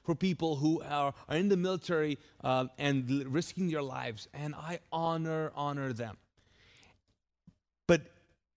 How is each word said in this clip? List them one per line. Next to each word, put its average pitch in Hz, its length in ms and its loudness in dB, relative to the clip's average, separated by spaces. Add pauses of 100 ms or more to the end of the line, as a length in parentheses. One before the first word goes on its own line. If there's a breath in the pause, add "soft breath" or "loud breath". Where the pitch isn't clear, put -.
for 170 120 0
people 165 420 2
who 156 260 2
are, 143 320 0 (120)
are 143 100 0
in 190 120 4
the 196 80 6
military, 170 640 0 (260 loud breath)
uh, 131 220 2 (100)
and 139 340 0
l-, 135 200 0
risking 170 400 -2
their 156 120 -2
lives, 127 520 -8
and 147 200 -6
I 156 260 -8 (120)
honor, 160 640 0
honor 143 380 -2
them. 110 240 -8 (1700 soft breath)
But 165 140 6 (540)